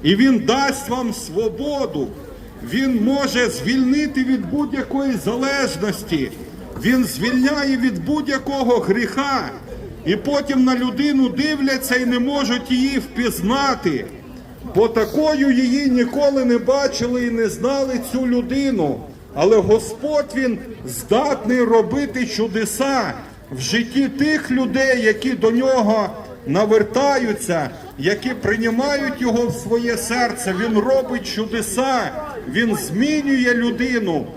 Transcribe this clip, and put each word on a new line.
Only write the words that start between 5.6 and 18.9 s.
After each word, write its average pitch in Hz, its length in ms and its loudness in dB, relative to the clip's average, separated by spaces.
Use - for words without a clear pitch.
Він 254 220 4
звільняє 262 720 0
від 226 280 -2
будь-якого 269 760 0
гріха. 233 720 0
І 185 100 2
потім 285 480 2
на 254 120 4
людину 262 520 2
дивляться 269 680 0
і 247 100 2
не 240 120 2
можуть 247 520 0
її 262 280 2
впізнати. 226 1040 0
Бо 220 140 6
такою 269 640 2
її 262 400 4
ніколи 262 540 2
не 240 140 4
бачили 247 680 0
і 240 40 0
не 226 180 0
знали 254 520 0
цю 254 140 0
людину. 240 760 0